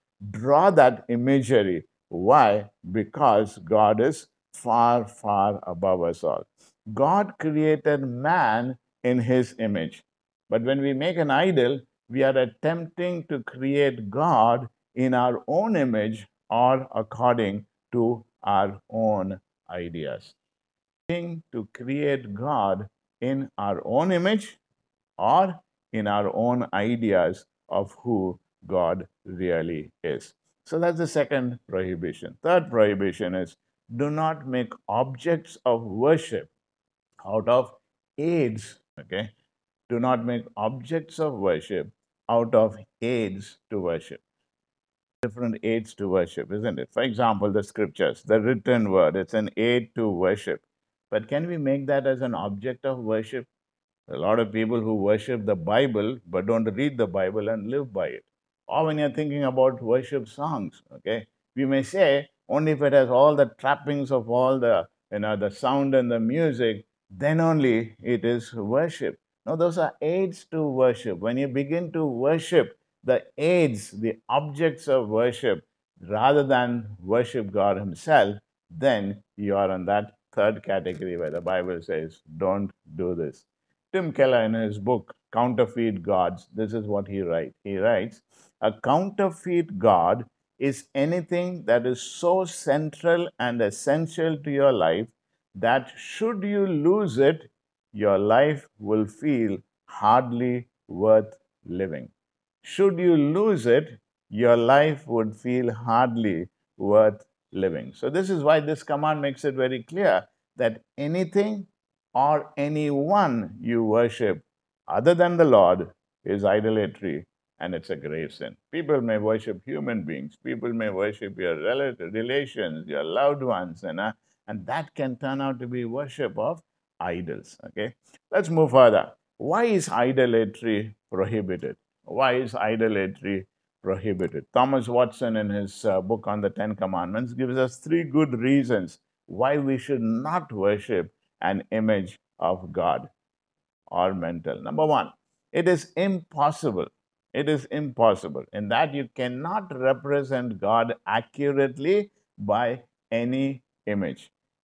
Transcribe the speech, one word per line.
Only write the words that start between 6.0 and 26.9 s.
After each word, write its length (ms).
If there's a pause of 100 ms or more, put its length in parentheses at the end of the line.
us 200
all. 220 (480)
God 460
created 640
man 760 (260)
in 160
his 400
image. 440 (460)
But 140
when 180
we 120
make 240
an 140
idol, 500 (280)
we 140
are 140
attempting 880
to 160
create 680
God 580 (260)
in 200
our 340
own 280
image 520 (220)
or 440
according 720 (280)
to 320 (180)
our 360 (100)
own 500 (300)
ideas. 640 (760)
To 640
create 600
God 520 (340)
in 360
our 280
own 260
image 480 (580)
or 420 (320)
in 160
our 280
own 380
ideas 720 (240)